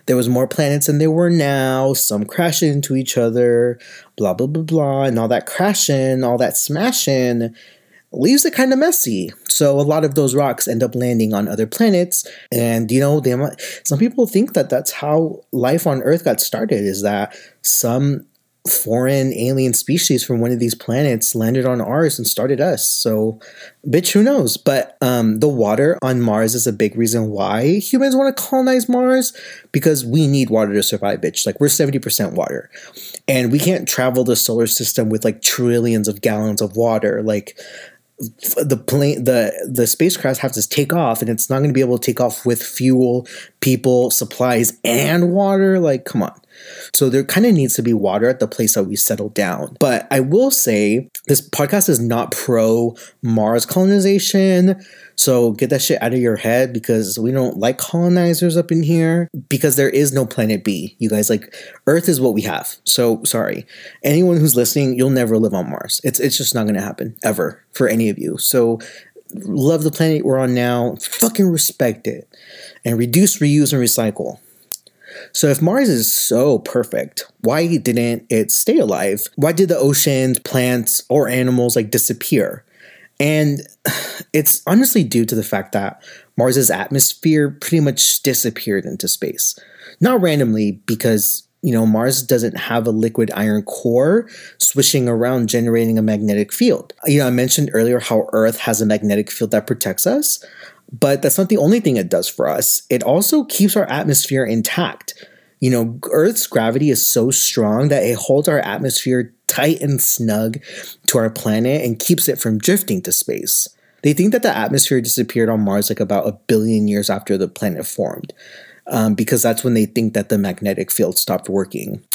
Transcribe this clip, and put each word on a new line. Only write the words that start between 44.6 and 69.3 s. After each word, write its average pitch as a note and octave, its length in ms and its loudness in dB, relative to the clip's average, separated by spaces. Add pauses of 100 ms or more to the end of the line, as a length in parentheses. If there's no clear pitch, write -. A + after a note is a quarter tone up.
and D#3 480 2
water. G3 460 2
Like, D3 280 0
come A2 160 -2
on. - 180 -8 (540)
So C3+ 160 4
there C3+ 140 0
kinda A3 260 4
needs C#3 240 4
to C3 80 -4
be A#2 100 2
water G#2 360 2
at B2+ 100 0
the A2 80 0
place A2 280 0
that G2+ 100 0
we F#2+ 100 -6
settle G2+ 340 -2
down. F2+ 520 -4
But B2+ 320 2
I C#3 80 2
will G#3 320 2
say, G#2+ 580 0 (160)
this C#3+ 200 2
podcast F#3+ 420 0
is C#3+ 100 2
not A#2 320 -2
pro A#2 640 0 (280)
Mars A2+ 440 0
colonization. F#3+ 1120 2 (360)
So A#2+ 360 2
get A#2 180 -2
that C#3 120 0
shit - 180 0
out A2+ 140 -2
of B2+ 60 0
your A#2 160 2
head, A#2+ 360 0
because A2 460 -2
we A#2 140 -2
don't C3 260 -2
like A#2 200 0
colonizers F3 800 2
up E3+ 140 0
in E3 140 2
here, E3 440 2 (200)
because C#3+ 260 0
there C#3 160 2
is C#3 220 0
no C3+ 120 0
planet G#2+ 380 -2
B, F#2+ 380 -4
you A2 100 0
guys. G#2 180 0
Like, G#2+ 240 -2 (360)
Earth E3 200 2
is D3 120 2
what B2 140 2
we G#2 80 0
have. - 420 -6
So A#2 400 0
sorry. - 420 -4 (380)
Anyone E3+ 320 4
who's D3+ 180 4
listening, B2+ 400 0
you'll B2+ 160 2
never A#2+ 280 2
live G#2+ 160 0
on F2+ 140 -2
Mars. - 360 -6
It's, - 160 -2
it's C3+ 180 0
just - 160 -2
not A2+ 120 -2
gonna G#2 140 0
happen, - 440 -8
ever, F#2 480 -2
for B2 160 0
any A2+ 220 2
of F#2+ 80 -6
you. D#2 200 -6
So A2+ 400 0 (540)